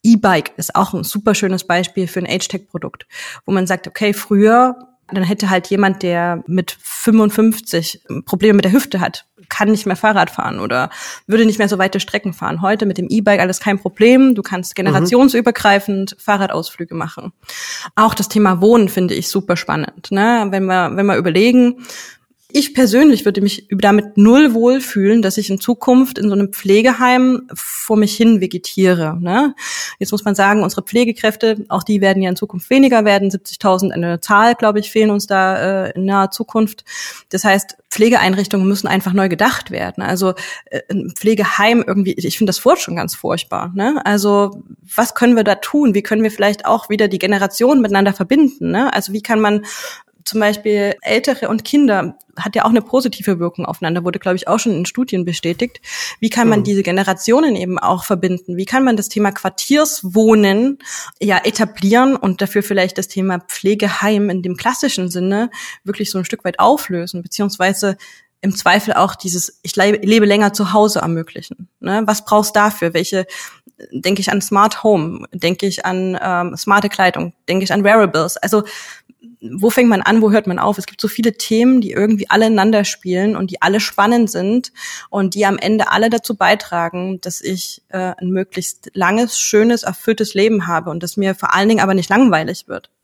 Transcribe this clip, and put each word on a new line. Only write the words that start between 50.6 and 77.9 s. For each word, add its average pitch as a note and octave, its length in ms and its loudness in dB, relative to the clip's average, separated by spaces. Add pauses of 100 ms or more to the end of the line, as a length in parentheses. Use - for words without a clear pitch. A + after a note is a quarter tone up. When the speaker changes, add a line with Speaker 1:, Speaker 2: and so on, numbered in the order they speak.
Speaker 1:
Ältere B3 480 -2
und G#3+ 160 -4
Kinder, G#3+ 540 2 (180)
hat - 180 -8
ja - 120 2
auch - 20 2
eine A3+ 140 4
positive G#3 560 -2
Wirkung E3+ 260 -6
aufeinander, E3+ 400 -4
wurde, F3+ 140 -4
glaube F#3 180 -2
ich, - 100 -8
auch G#3+ 120 0
schon A3+ 140 -2
in E3+ 120 -2
Studien G3 400 -4
bestätigt. E3+ 560 -4 (400)
Wie A3 80 0
kann A3+ 220 2
man G#3 100 2
Speaker 2:
Mhm. G3 40 -2
Speaker 1:
diese G3 180 0
Generationen G3 760 0
eben F3+ 220 -6
auch - 260 -2
verbinden? F3+ 540 -4
Wie F#3+ 80 -4
kann C4 180 0
man A#3 140 2
das G3+ 100 -6
Thema G#3 240 0
Quartierswohnen, A3 1500 2 (400)
ja, G3+ 240 0
etablieren A3+ 720 2
und F#3+ 280 -2
dafür G3 200 -2
vielleicht F#3+ 360 -2
das F#3+ 100 -8
Thema F#3+ 300 -4
Pflegeheim G#3 920 -2
in F#3 140 -4
dem F3+ 160 -6
klassischen G3 520 -2
Sinne G3 380 -2 (340)
wirklich G3+ 280 -6
so F#3+ 80 -6
ein F3 80 -6
Stück - 180 -10
weit F3 160 -4
auflösen, F3+ 640 0
beziehungsweise G3 720 -2 (460)
im F#3+ 120 -2
Zweifel G3+ 380 0
auch F#3 220 2
dieses, F3+ 480 -8
ich - 140 -8
lebe, G#3 300 2
lebe G#3+ 200 4
länger G3+ 260 2
zu G3 220 -4
Hause G#3 240 2
ermöglichen, E3 720 -8 (120)
ne? G3+ 240 -4
Was G#3 220 -4
brauchst G#3+ 280 0
dafür? G#3 380 0
Welche, F#3 340 -2 (680)
denke F#3 280 -2
ich F#3 100 -4
an G3+ 120 -2
Smart G#3 400 2
Home, F3 500 0
denke F3 340 -4
ich - 200 -6
an, F#3 360 -4
ähm, F3 320 -4
smarte G3+ 360 0
Kleidung, F3 420 -2 (160)
denke F#3+ 160 0
ich - 80 -4
an G3+ 100 0
Wearables. F#3+ 540 2